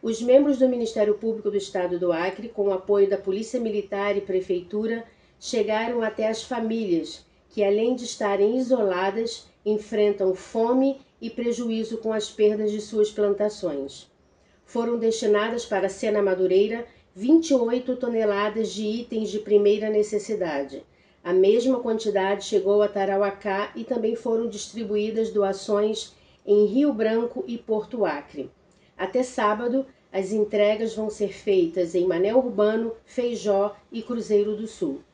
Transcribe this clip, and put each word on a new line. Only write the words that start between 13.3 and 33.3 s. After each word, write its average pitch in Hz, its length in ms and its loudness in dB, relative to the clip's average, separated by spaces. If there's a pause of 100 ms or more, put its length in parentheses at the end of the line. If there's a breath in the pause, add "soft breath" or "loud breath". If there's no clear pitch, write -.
Foram 233 320 -2
destinadas 226 680 0
para 190 240 0
Sena 208 320 -2
Madureira 196 680 2 (280 loud breath)
vinte 294 380 4
e - 20 4
oito 247 420 0
toneladas 214 800 0
de 214 100 -6
itens 220 460 -4
de 208 80 -4
primeira 208 500 4
necessidade. 202 960 -2 (400 soft breath)
A 180 80 -2
mesma 233 480 4
quantidade 202 640 0
chegou 202 380 2
a 202 60 2
Tarauacá 196 840 -2
e 233 100 -10
também 233 300 -2
foram 226 360 -2
distribuídas 208 800 -4
doações 208 840 -2 (320 soft breath)
em 208 200 6
Rio 269 260 2
Branco 226 540 0
e 233 100 -6
Porto 214 480 -4
Acre. 147 460 -6 (460 soft breath)
Até 220 280 -2
sábado, 240 640 -2 (260 loud breath)
as 185 180 -2
entregas 214 640 2
vão 214 160 -4
ser 202 220 -4
feitas 180 640 0
em 180 100 2
Mané 185 260 2
Urbano, 226 600 2 (120)
Feijó 208 720 -2 (160 loud breath)